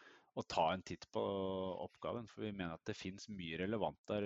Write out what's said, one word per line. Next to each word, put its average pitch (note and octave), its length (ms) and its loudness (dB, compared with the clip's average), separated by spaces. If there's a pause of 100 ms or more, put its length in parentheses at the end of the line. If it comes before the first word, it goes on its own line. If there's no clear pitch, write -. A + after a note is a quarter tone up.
(320)
å - 160 -4
ta E2 240 6
en F#2 100 2
titt - 300 -8
på A2 80 0 (640)
oppgaven, G#2 440 -4
for - 140 -10
vi G#2+ 120 -2
mener F2 200 -2
at E2+ 120 -10
det G#2+ 100 -2
finnes F#2+ 340 -8
mye E2+ 300 -4
relevant F#2 480 2
der, G#2 180 2